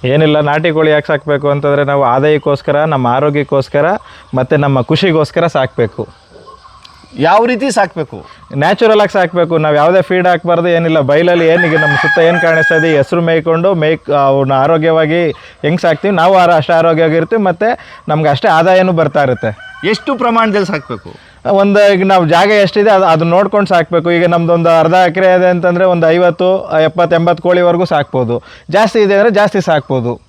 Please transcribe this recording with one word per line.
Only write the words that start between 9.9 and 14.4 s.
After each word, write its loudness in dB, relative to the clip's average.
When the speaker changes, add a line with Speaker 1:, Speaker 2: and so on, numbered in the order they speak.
Speaker 1:
ಫೀಡ್ -2
ಹಾಕ್ಬಾರ್ದು, 0
ಏನಿಲ್ಲ. 0
ಬೈಲಲ್ಲಿ 2
ಏನಿಗೆ 0
ನಮ್ಮ 0
ಸುತ್ತ -2
ಏನ್ 2
ಕಾಣಿಸ್ತಾ 0
ಇದೆ, 0
ಹೆಸರು -2
ಮೇಯ್ಕೊಂಡು 0
ಮೇಯ್ಕ್-, -2
ಅವ್ನ 0